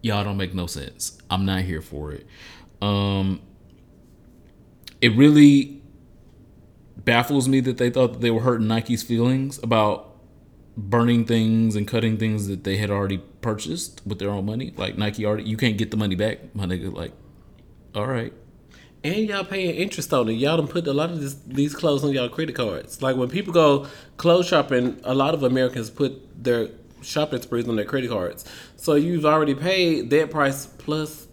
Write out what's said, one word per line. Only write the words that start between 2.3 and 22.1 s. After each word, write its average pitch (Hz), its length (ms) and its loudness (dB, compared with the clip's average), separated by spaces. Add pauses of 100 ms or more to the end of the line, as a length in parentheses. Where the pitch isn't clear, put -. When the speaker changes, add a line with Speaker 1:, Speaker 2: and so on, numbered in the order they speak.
Speaker 1:
Um, 101 600 0 (1600)
it 113 140 4
really 143 680 8 (1160)
baffles 127 500 2
me 135 140 4
that 123 160 -2
they 123 120 2
thought 123 240 2
that 117 80 -8
they 117 100 2
were 113 100 2
hurting 117 260 2
Nike's 113 360 0
feelings 131 580 0
about 107 480 0 (680)
burning 117 500 2
things 113 500 2
and 104 120 -2
cutting 113 300 0
things 107 300 -2
that 95 160 -6
they 98 140 -2
had 104 120 -2
already 98 280 -2 (240)
purchased 110 640 -6
with 101 140 -8
their 98 100 -4
own 101 160 -4
money. 113 300 -6
Like, 101 220 -6
Nike 104 280 -4
already, 107 180 -2
you 110 140 -4
can't 110 200 2
get 107 140 -4
the 110 60 -4
money 101 180 0
back, - 400 -4
my 98 100 -6
nigga. 92 280 -6
Like, - 180 -10 (840)
all 104 140 -4
right. 117 260 -6 (680)
Speaker 2:
And 208 240 -2
y'all 196 160 -4
paying 190 320 -4
interest - 380 -4
on 120 160 2
it. 113 40 0
Y'all 139 240 0
done 147 100 0
put 170 200 -4
a 139 60 -2
lot 156 180 -2
of 165 80 -6
this, 139 160 -8 (100)
these 143 300 -2
clothes 143 300 0
on 143 80 2